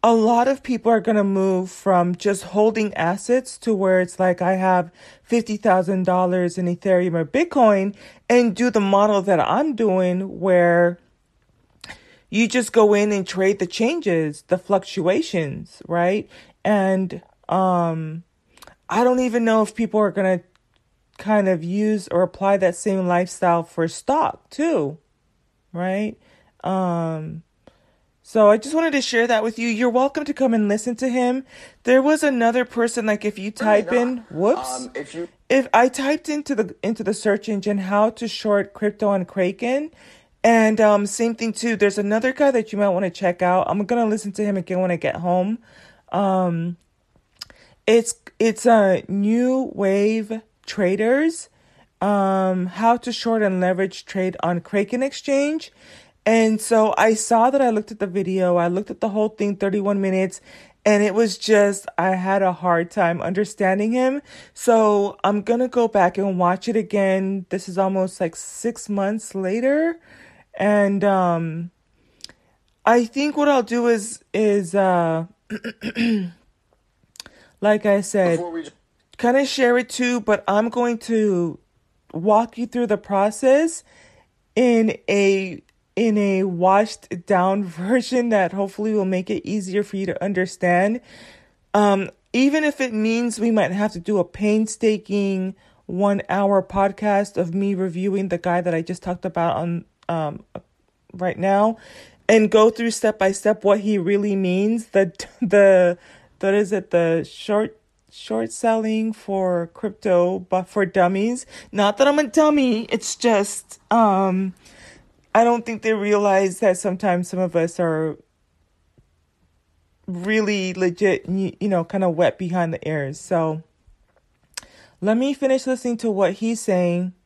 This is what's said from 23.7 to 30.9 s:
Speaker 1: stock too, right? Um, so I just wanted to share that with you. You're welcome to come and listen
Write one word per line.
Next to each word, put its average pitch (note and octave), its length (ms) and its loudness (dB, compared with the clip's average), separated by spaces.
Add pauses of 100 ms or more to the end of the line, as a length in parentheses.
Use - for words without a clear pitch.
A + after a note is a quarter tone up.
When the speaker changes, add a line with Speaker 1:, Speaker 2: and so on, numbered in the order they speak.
Speaker 1:
stock - 640 -4
too, G3 480 -2 (720)
right? F#3+ 460 -4 (440)
Um, E3 800 -4 (840)
so G#3+ 220 4
I G#3 80 6
just C4+ 180 -6
wanted E4 180 0
to C#4 100 0
share A#3 240 0
that A3+ 160 0
with A3+ 160 -4
you. A#3 100 -4
You're A#3 220 0
welcome C#4 340 0
to C#4+ 80 -8
come C4 220 0
and G#3+ 120 0
listen A3 300 -4